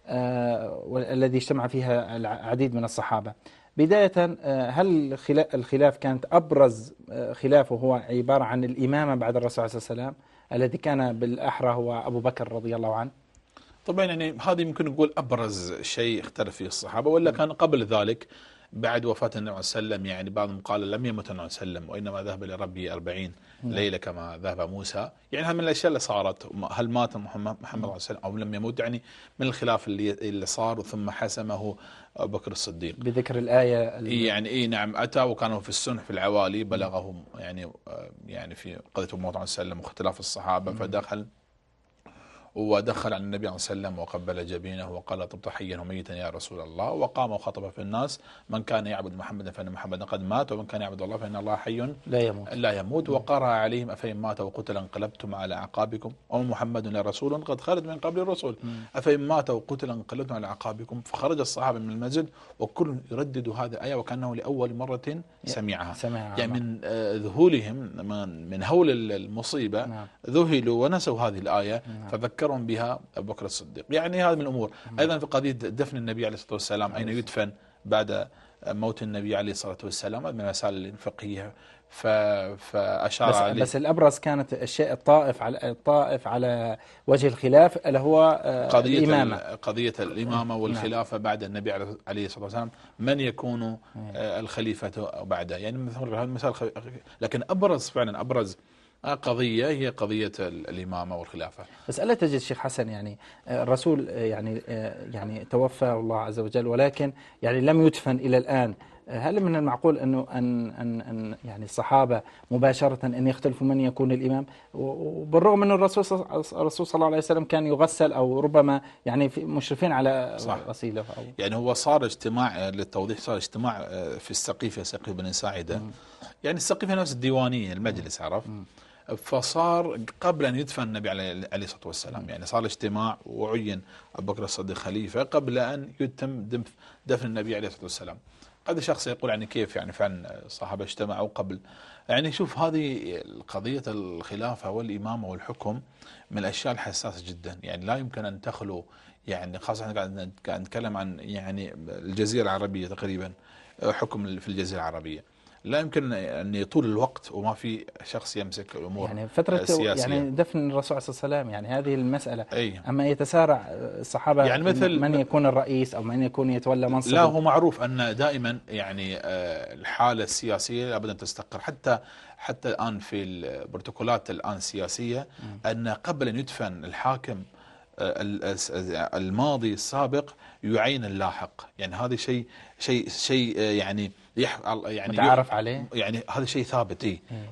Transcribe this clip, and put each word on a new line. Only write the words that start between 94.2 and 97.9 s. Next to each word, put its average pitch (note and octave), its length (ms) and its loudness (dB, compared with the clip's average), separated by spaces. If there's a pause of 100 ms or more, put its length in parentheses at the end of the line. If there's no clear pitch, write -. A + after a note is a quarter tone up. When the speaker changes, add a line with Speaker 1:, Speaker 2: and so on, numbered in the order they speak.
Speaker 2:
الخليفة G#2+ 800 -6
بعده. F2 340 -2
يعني، A2 220 -6
مثل B2 200 -8
هذه A#2 240 -4
المسائل B2+ 320 -2
خ-، - 100 -4 (560)
لكن A#2 300 -2
أبرز، F#3 380 4
فعلًا A#2 320 0